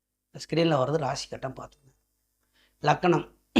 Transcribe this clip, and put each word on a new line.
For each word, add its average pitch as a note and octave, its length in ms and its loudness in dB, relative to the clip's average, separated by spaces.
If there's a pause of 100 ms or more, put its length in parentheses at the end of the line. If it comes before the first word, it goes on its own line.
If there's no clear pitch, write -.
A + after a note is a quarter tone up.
(360)
ஸ்கிரீன்ல D#3+ 460 0
வர்றது C#3+ 240 0
ராசி C3+ 220 -6
கட்டம் C3 320 -12
பார்த்துக்கோங்க. - 380 -20 (840)
லக்னம், D3+ 440 2 (320)